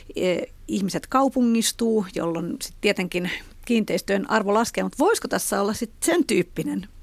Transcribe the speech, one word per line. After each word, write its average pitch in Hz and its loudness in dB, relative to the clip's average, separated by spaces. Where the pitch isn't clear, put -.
e, 180 2
ihmiset 190 -2
kaupungistuu, 233 2
jolloin 170 -4
sit - -10
tietenkin 180 0
kiinteistöjen 202 0
arvo 208 2
laskee. 214 2
Mut 190 -6
voisiko 392 2
tässä 196 0
olla 202 0
sit 220 -6
sen 339 4
tyyppinen 190 -2